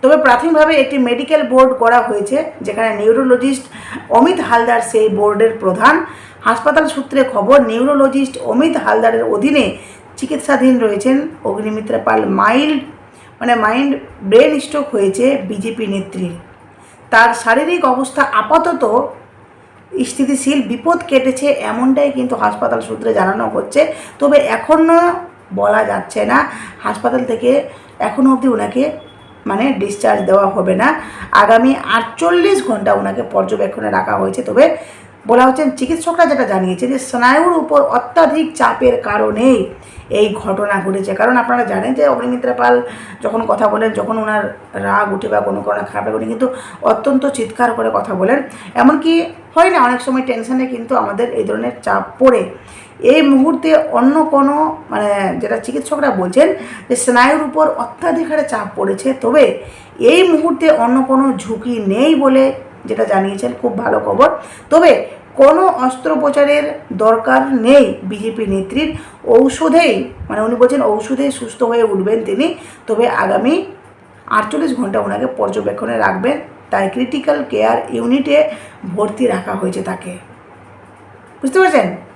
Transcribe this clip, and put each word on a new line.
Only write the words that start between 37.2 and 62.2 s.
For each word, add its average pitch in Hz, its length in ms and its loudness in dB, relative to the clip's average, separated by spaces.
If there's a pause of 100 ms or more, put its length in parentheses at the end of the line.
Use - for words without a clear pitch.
উপর 294 300 2
অত্যাধিক 311 760 0
চাপের 247 460 2
কারণেই 214 680 0 (400)
এই 208 240 2
ঘটনা 202 520 -4
ঘটেছে। 190 280 -4
কারণ 226 220 2
আপনারা 240 280 0
জানেন 202 300 -4
যে 285 140 2
অগ্নিমিত্রা 247 440 -2
পাল 123 300 2 (400)
যখন 226 240 -4
কথা 208 220 0
বলেন, 214 240 0
যখন 220 260 -4
ওনার 214 400 -4 (160)
রাগ 101 380 -2
উঠে 98 160 -6
বা 104 120 0
কোনো 101 220 -4
কারণে 104 200 -4 (100)
খারাপ 101 120 -6
লাগে, 107 120 -4
উনি 226 100 -4
কিন্তু 240 220 -2 (340)
অত্যন্ত 269 440 0
চিৎকার 240 460 -2
করে 226 220 -2
কথা 196 200 -2
বলেন। 196 280 0 (320)
এমনকি 311 460 2 (340)
হয় 349 160 6
না, 320 140 2
অনেক 247 160 0
সময় 262 220 -2
টেনশনে 254 440 -4
কিন্তু 247 300 -4
আমাদের 220 380 -2
এই 226 100 -2
ধরনের 226 280 -4 (100)
চাপ 196 220 -2 (140)
পড়ে। 233 320 4 (480)
এই 285 240 4
মুহূর্তে 277 540 4
অন্য 285 480 2
কোনো, 294 520 0 (140)
মানে, 202 500 -2
যেটা 220 160 -4
চিকিৎসকরা 277 540 -4
বলছেন 202 440 2 (340)
যে 247 80 0
স্নায়ুর 254 460 2
উপর 302 260 0
অত্যাধিক 320 600 -4
হারে - 140 -2
চাপ 214 240 -4 (100)
পড়েছে, 202 440 -2
তবে 247 440 2 (340)
এই 330 300 4
মুহূর্তে 320 420 2
অন্য 254 320 2
কোনো 262 360 2
ঝুঁকি 220 480 -6
নেই 247 280 2
বলে 262 380 4 (320)